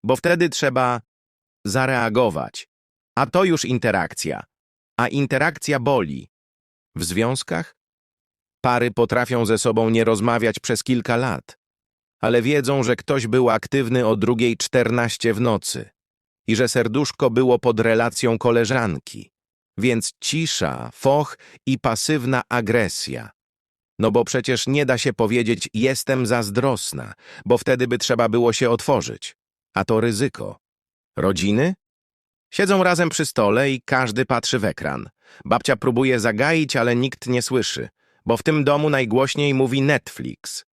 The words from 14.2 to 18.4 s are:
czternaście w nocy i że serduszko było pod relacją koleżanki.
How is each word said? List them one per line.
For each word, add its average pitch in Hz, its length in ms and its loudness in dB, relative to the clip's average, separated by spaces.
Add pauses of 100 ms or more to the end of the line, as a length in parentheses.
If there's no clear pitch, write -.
czternaście 117 760 0
w 107 60 -4
nocy 110 500 -2 (560)
i 110 100 2
że 120 120 2
serduszko 123 600 0
było 123 280 4
pod 113 220 0
relacją 113 580 2
koleżanki. 117 920 -2 (480)